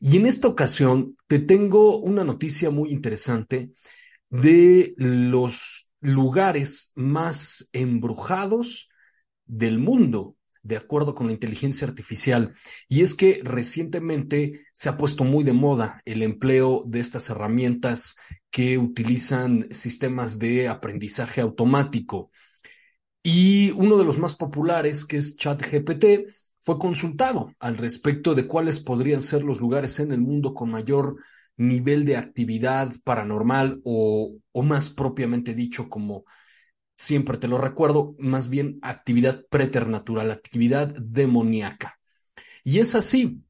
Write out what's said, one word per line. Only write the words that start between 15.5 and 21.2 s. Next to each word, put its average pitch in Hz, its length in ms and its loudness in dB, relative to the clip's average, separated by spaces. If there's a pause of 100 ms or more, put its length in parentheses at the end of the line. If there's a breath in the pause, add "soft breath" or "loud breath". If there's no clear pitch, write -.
moda 127 540 0
el 110 160 -4
empleo 131 640 2
de 117 140 -4
estas 120 280 -6
herramientas 120 880 -2 (340 loud breath)
que 127 280 0
utilizan 123 960 0
sistemas 120 680 -6
de 120 300 0
aprendizaje 107 720 -6